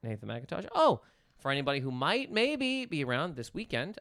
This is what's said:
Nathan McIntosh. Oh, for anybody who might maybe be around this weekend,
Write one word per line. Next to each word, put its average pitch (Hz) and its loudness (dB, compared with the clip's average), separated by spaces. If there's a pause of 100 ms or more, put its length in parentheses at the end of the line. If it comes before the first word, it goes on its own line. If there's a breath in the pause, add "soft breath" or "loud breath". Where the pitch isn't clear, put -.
Nathan 110 -6
McIntosh. 117 -6
Oh, 294 6 (380 soft breath)
for 135 -2
anybody 139 2
who 131 -2
might 156 0
maybe 262 2
be 151 -2
around 135 0
this 117 -8
weekend, 185 -4